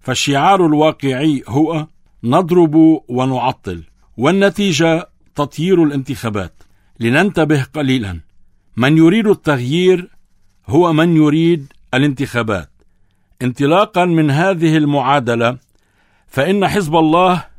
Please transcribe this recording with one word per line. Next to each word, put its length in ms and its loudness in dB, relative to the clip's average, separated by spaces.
فالشعار 640 0
الواقعي 800 0
هو 380 -2
"نضرب 840 2
ونعطل"، 720 -4
والنتيجة 920 0
تطيير 480 0
الانتخابات. 800 -6
لننتبه 640 0
قليلا، 580 -4
من 220 2
يريد 280 4
التغيير 840 0
هو 240 2
من 240 2
يريد 560 0
الانتخابات. 760 -4
انطلاقا 640 0
من 260 0
هذه 460 0
المعادلة، 840 -2
فإن 420 -2
حزب 280 -2
الله 480 2